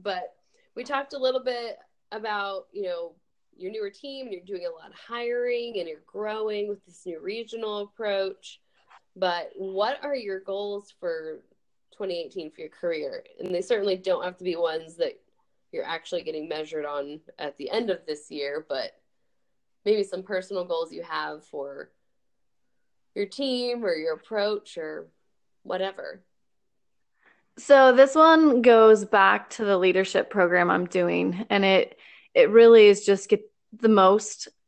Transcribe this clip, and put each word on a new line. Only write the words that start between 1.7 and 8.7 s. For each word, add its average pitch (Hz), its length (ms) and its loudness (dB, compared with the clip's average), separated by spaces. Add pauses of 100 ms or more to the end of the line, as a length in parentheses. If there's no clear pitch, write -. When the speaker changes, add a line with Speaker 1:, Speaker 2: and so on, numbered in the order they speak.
Speaker 1:
about, 202 600 -8
you 202 100 -10
know, 170 320 -8 (420)
your 185 160 -14
newer 214 180 -10
team, 269 360 -16
and 220 80 -14
you're 175 100 -16
doing 180 220 -12
a 170 40 -8
lot 160 200 -20
of - 60 -20
hiring, 240 800 -6
and 170 100 -8
you're 156 180 -16
growing 214 640 -6
with 202 180 -12
this - 180 -20
new 165 160 -12
regional 214 600 -10
approach. 202 800 -8 (560)